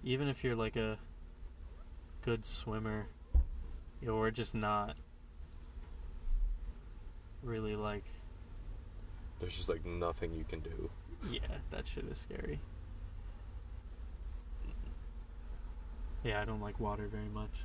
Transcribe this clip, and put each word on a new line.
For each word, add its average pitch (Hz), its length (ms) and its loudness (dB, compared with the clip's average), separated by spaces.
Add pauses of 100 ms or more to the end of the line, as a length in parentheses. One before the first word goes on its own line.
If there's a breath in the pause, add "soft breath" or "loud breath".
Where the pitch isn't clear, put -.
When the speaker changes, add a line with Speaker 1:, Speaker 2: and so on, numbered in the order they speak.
Speaker 1:
Even 131 260 4
if 135 160 0
you're, 123 120 6
like, 110 200 4
a 110 220 4 (1200)
good 113 220 4
swimmer, 107 640 0 (920)
you're 110 300 6
just 110 240 0
not 107 420 4 (2500)
really, 110 340 2
like, 104 280 2 (1400)
Speaker 2:
There's 90 160 -2
just, 90 120 0
like, 82 160 2
nothing 85 480 2
you 80 120 0
can 80 160 -2
do. 82 300 -2 (320)
Speaker 1:
Yeah, - 360 0 (120)
that - 160 -2
shit - 200 -2
is - 120 -4
scary. - 420 -2 (3500)
Yeah, 104 180 4
I 107 40 2
don't 110 160 2
like 104 200 -2
water 104 280 2
very 107 200 -2
much. 107 360 -2